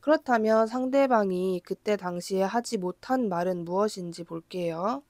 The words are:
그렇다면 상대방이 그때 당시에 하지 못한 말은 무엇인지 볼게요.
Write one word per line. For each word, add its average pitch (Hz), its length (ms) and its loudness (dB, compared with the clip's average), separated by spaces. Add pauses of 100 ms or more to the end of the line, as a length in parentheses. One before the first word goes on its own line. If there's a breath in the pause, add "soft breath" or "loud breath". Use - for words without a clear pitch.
그렇다면 226 640 4
상대방이 220 960 2
그때 208 320 -2
당시에 180 460 -2
하지 226 340 -2
못한 214 520 -2
말은 180 360 -2
무엇인지 180 600 -4
볼게요. 175 840 -6